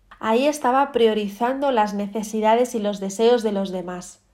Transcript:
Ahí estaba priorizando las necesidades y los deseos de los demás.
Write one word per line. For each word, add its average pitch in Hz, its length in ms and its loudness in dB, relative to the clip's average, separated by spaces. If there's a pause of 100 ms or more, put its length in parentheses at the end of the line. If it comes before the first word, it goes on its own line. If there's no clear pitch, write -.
(200)
Ahí 233 280 2
estaba 277 440 2
priorizando 233 800 0
las 214 240 2
necesidades 220 800 0
y 233 60 -2
los 202 200 -4
deseos 226 440 2
de 220 80 -2
los 196 180 -4
demás. 180 540 -10 (100)